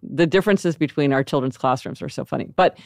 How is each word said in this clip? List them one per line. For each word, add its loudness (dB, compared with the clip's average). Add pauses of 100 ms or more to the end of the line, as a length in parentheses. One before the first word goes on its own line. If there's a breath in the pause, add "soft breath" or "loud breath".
the 0
differences 2
between 0
our 2
children's -2
classrooms -2
are -6
so -8
funny. -6
But 2